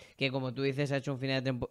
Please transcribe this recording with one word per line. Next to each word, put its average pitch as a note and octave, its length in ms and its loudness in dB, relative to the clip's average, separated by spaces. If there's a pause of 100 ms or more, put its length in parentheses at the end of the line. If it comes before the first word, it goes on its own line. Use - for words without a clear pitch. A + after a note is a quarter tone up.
(180)
que C3+ 140 2
como C3 220 0
tú C3+ 100 -2
dices, C#3 280 2
ha C#3+ 60 2
hecho C#3 160 -2
un B2 60 -6
final C3+ 240 0
de C3 100 0
tempo-, B2 180 -4